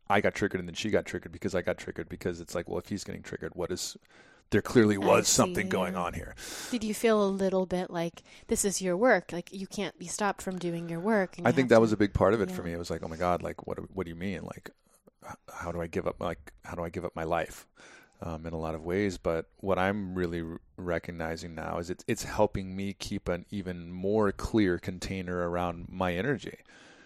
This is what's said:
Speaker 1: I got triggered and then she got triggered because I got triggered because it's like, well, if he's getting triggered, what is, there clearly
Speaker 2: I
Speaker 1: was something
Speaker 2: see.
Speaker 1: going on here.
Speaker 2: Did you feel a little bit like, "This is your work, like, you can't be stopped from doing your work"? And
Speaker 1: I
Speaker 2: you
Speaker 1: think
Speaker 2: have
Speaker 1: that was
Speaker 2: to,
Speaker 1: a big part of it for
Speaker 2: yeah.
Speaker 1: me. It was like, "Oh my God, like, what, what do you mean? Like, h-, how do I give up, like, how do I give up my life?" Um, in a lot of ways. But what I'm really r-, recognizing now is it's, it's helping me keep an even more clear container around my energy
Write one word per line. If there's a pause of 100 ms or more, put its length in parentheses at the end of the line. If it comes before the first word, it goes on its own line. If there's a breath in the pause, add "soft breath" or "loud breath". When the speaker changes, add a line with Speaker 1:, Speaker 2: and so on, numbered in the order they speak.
Speaker 1:
I
got
triggered
and
then
she
got
triggered
because
I
got
triggered
because
it's
like,
well,
if
he's
getting
triggered,
what
is, (520 soft breath)
there
clearly
Speaker 2:
I
Speaker 1:
was
something
Speaker 2:
see.
Speaker 1:
going
on
here. (360 loud breath)
Speaker 2:
Did
you
feel
a
little
bit
like, (260 loud breath)
"This
is
your
work,
like,
you
can't
be
stopped
from
doing
your
work"?
And
Speaker 1:
I
Speaker 2:
you
Speaker 1:
think
Speaker 2:
have
Speaker 1:
that
was
Speaker 2:
to,
Speaker 1:
a
big
part
of
it
for
Speaker 2:
yeah.
Speaker 1:
me.
It
was
like,
"Oh
my
God,
like,
what, (160)
what
do
you
mean?
Like, (540)
h-, (180)
how
do
I
give
up,
like, (120)
how
do
I
give
up
my
life?" (540 loud breath)
Um,
in
a
lot
of
ways.
But (120)
what
I'm
really
r-, (160)
recognizing
now
is
it's,
it's
helping
me
keep
an
even
more
clear
container
around
my
energy (480 loud breath)